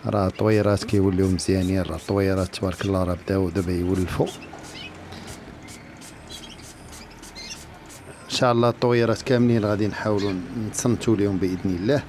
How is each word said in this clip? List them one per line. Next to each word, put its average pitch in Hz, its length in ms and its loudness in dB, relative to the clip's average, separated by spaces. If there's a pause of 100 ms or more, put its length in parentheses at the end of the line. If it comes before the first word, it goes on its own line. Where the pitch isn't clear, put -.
راه 101 200 2
الطويرات 104 580 2
كيوليو 95 440 4
مزيانين. 92 540 2
راه 82 140 -4
الطويرات 95 580 0
تبارك 92 300 -4
الله 95 200 2
راه 87 120 0 (100)
بداو 95 220 2
دابا 90 240 -2
يولفوا. 90 540 0 (4000)
ان - 60 -16
شاء 123 220 4
الله 120 160 6
الطويرات 117 540 2
كاملين 120 420 4
غادي 104 240 2
نحاولوا 101 440 0 (360)
نتصنتوا 113 480 2
لهم 101 200 2
باذن 92 440 0
الله. 135 280 2